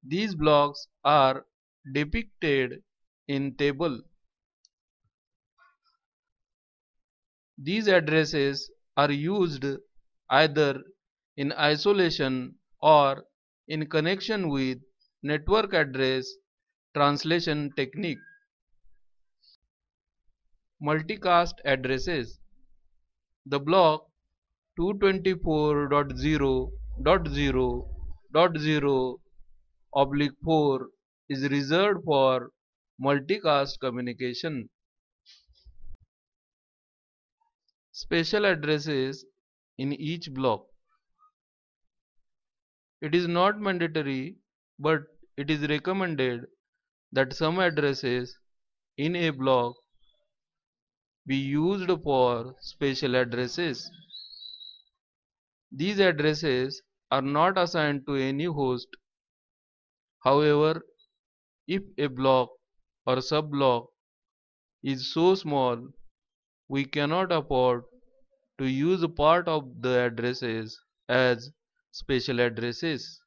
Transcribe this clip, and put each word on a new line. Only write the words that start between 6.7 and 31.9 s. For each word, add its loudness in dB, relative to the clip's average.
These -2
addresses 2
are 4
used -2
either 2
in -4
isolation 0
or 6
in -4
connection -2
with -2
network 0
address 0
translation 0
technique. -4
Multicast 0
addresses. -2
The -2
block 4
two 0
twenty-four 2
dot 0
zero 0
dot 4
zero 0
dot 4
zero 0
oblique 0
four 2
is -4
reserved 0